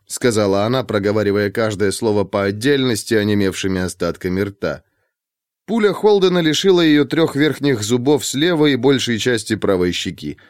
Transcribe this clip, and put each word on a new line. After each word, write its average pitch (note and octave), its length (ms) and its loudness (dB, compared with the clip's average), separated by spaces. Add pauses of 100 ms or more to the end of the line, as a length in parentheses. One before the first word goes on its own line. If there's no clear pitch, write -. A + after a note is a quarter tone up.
сказала G#2 580 0
она, B2 180 -2
проговаривая G2+ 680 0
каждое G#2 400 -2
слово G#2 320 0
по G2+ 200 -2
отдельности A#2 680 -2
онемевшими G2 680 0
остатками F2+ 600 -4
рта. G2 420 -6 (800)
Пуля G#3 280 0
Холдена F#3+ 460 2
лишила F3 420 2
ее D3 240 4
трех D3+ 300 0
верхних C3+ 480 0
зубов B2 420 0
с - 80 -6
левой D3+ 400 2
и B2+ 40 0
большей A#2+ 400 0
части A2 380 -2
правой F2+ 380 0
щеки. D2+ 440 -8 (120)